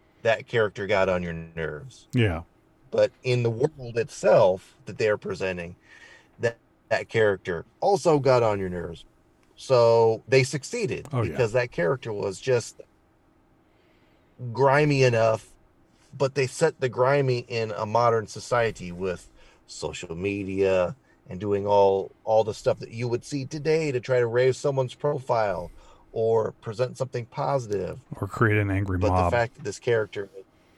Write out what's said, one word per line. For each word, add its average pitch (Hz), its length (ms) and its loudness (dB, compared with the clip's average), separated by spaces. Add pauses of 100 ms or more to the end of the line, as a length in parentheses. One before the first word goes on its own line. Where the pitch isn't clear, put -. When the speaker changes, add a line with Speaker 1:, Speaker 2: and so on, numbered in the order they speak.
(220)
Speaker 1:
that 113 240 0
character 104 400 -2
got 95 220 2
on 90 140 0
your 85 100 -8
nerves. 82 800 -10
Speaker 2:
Yeah. 98 300 0 (480)
Speaker 1:
But 107 200 2 (140)
in 123 180 0
the 117 80 0
world 120 480 -4
itself 113 760 2 (100)
that 104 100 -12
they're 107 220 2
presenting, 90 560 -6 (640)
that, 117 200 -4 (320)
that 104 180 -2
character 101 560 0 (160)
also 165 400 2
got 127 240 4
on 104 160 0
your 95 80 -4
nerves. 85 360 -10 (520)
So 117 720 4
they 131 160 6
succeeded 147 680 -6
Speaker 2:
Oh, 120 100 0
yeah. 110 100 -4
Speaker 1:
because 117 200 0
that 123 200 -2
character 151 400 -4
was 104 280 -6
just 123 400 -2 (1700)
grimy 139 500 4
enough, 113 460 4 (680)
but 135 200 -2
they 135 100 2
set 156 340 0
the 131 80 0
grimy 127 600 2
in 113 240 -4
a 107 120 -6
modern 113 440 2
society 104 640 -4
with 90 360 -6 (380)
social 80 480 -10
media 95 800 0 (340)
and 90 120 -12
doing 101 260 -2
all, 98 460 4 (120)
all 110 200 2
the 104 100 -6
stuff - 260 -2
that - 100 -12
you 117 180 -6
would 120 160 -4
see 139 200 -8
today 156 460 -2
to 123 80 -2
try 127 200 0
to 120 80 2
raise 123 300 2
someone's 131 380 -2
profile 110 760 -2 (440)
or 113 460 0
present 120 380 -6
something 127 280 -6
positive. 107 720 -4 (180)
Speaker 2:
Or 101 120 -6
create 107 300 2
an 101 120 0
angry 98 280 -2
Speaker 1:
But 95 140 2
Speaker 2:
mob. 92 180 2
Speaker 1:
the 120 60 2
fact 117 180 -2
that 135 100 -16
this 101 140 -8
character, 107 500 -2 (500)